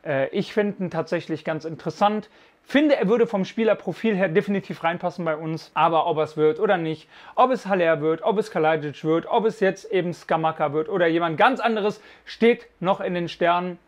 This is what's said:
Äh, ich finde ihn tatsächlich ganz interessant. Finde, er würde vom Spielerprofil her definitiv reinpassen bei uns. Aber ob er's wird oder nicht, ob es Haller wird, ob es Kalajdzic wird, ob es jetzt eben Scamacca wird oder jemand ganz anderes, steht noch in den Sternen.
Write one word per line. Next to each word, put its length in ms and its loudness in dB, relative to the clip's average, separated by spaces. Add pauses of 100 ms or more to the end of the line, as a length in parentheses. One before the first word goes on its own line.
Äh, 240 0
ich 220 -4
finde 320 -2
ihn 80 -6
tatsächlich 540 -4
ganz 180 -6
interessant. 640 -4 (320)
Finde, 360 2
er 100 0
würde 180 4
vom 200 -2
Spielerprofil 720 -2
her 100 2
definitiv 560 -2
reinpassen 400 -4
bei 140 -2
uns. 380 -8
Aber 320 4
ob 100 0
er's 180 -2
wird 240 2
oder 160 2
nicht, 320 -6 (280)
ob 160 4
es 160 -4
Haller 340 2
wird, 220 0
ob 140 0
es 140 -4
Kalajdzic 540 -2
wird, 240 0
ob 160 0
es 160 -2
jetzt 320 -2
eben 180 0
Scamacca 600 -2
wird 160 -2
oder 180 2
jemand 300 0
ganz 240 4
anderes, 400 -2 (240)
steht 420 2 (140)
noch 180 0
in 140 -4
den 160 -4
Sternen. 580 0